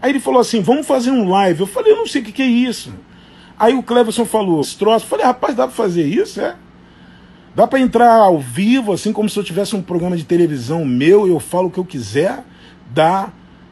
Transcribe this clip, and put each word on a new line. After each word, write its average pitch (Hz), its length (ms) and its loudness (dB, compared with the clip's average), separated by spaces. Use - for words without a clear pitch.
Aí 254 100 0
ele 277 100 0
falou 254 200 2
assim, 226 200 0
"Vamos 262 260 0
fazer 262 240 0
um 240 180 0
live." 185 320 2
Eu 196 60 -2
falei, 440 260 2
"Eu 427 40 4
não 453 100 -4
sei 277 160 -4
o - 20 -10
que 214 80 -16
que 277 100 -4
é 262 40 0
isso." 240 460 -2
Aí 226 160 4
o 254 80 -2
Cleverson 233 420 0
falou, 190 360 0
"Esse - 160 -6
troço." 214 280 2
Eu - 40 -18
falei, 427 180 -2
"Rapaz, - 280 -2
dá 254 120 0
pra 254 80 -8
fazer 175 300 -2
isso, 233 360 -4
é? - 160 -6
Dá 226 120 4
pra 262 140 0
entrar 233 320 4
ao 196 260 6
vivo, 202 540 0
assim, 208 200 -4
como 208 160 -2
se - 100 -6
eu 202 60 -4
tivesse 190 300 -4
um 190 80 -4
programa 175 340 -4
de 160 80 -6
televisão 160 600 -2
meu, 151 420 4
eu 175 140 2
falo 180 280 -4
o - 20 -4
que 180 80 -10
eu 185 60 -4
quiser?" 147 600 -4
Dá. 175 400 0